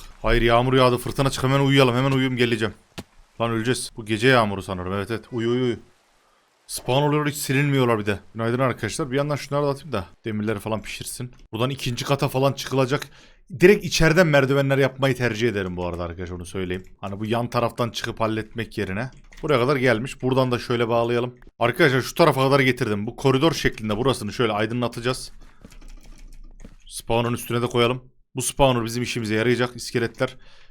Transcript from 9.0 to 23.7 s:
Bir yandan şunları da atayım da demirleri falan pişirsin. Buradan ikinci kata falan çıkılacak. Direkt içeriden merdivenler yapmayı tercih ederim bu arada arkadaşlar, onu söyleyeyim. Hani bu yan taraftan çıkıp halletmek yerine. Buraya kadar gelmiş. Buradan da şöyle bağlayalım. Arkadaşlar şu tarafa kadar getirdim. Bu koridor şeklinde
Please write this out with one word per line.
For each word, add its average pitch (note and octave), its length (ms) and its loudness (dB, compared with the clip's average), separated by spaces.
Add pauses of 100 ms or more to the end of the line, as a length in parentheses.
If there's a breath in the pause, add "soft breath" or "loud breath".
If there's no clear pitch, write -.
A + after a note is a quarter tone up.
Bir C3 60 -2
yandan D3 180 -2
şunları C#3+ 300 -2
da C#3+ 40 2
atayım C#3 220 -8
da G#2 140 -4 (200)
demirleri G#2+ 340 -2
falan G#2+ 220 -4
pişirsin. - 500 -12 (200)
Buradan A#2+ 180 -2
ikinci C3 360 -6
kata C#3+ 220 0
falan C3+ 260 0
çıkılacak. C3+ 540 -2 (520 soft breath)
Direkt G#3 260 6
içeriden D#3+ 420 4
merdivenler C#3 500 4
yapmayı C3 380 0
tercih A#2 340 0
ederim F#2+ 280 -2
bu F2+ 80 -4
arada F2 180 -4
arkadaşlar, F2 320 -8
onu F2 100 -12
söyleyeyim. F#2 380 -6 (180)
Hani G2+ 180 -8
bu A2 60 -6
yan A#2 240 -2
taraftan A#2 400 -2
çıkıp - 300 -8
halletmek A2 580 -4
yerine. G#2 340 -6 (300)
Buraya D3 180 2
kadar C3+ 160 2
gelmiş. B2 460 0
Buradan B2+ 300 2
da A#2+ 80 0
şöyle A#2 280 -2
bağlayalım. A#2+ 480 0 (240)
Arkadaşlar B2+ 420 4
şu - 120 -8
tarafa D3 280 4
kadar C3+ 180 4
getirdim. A#2 480 0
Bu A#2+ 80 -10
koridor C3+ 360 2
şeklinde G#2+ 460 -2